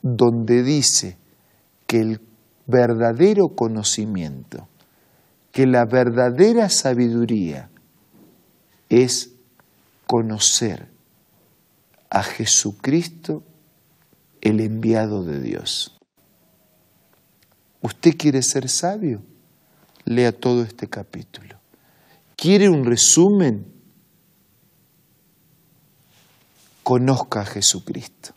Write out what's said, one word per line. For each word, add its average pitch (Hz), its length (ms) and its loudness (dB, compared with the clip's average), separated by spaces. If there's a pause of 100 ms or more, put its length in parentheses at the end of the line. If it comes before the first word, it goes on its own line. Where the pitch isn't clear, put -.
donde 120 600 0
dice 131 540 -2 (680)
que 117 120 0
el 110 220 -4 (460)
verdadero 123 800 2
conocimiento, 104 1200 -6 (840)
que 135 140 2
la 127 200 4
verdadera 127 840 2
sabiduría 117 1000 -2 (1200)
es 123 440 2 (760)
conocer 113 840 -2 (1200)
a 101 140 -2
Jesucristo, - 1200 -4 (1000)
el 107 200 0
enviado 110 600 -2
de 73 180 -6
Dios. - 560 -10 (1800)
¿Usted - 340 0
quiere 143 280 0
ser 131 260 -4
sabio? 170 540 -4 (840)
Lea 120 260 2
todo 123 320 0
este - 240 -10
capítulo. - 720 -18 (800)
¿Quiere 196 320 4
un 143 160 2
resumen? 156 840 4 (3250)
Conozca 123 580 0
a 101 40 -6
Jesucristo. - 920 -6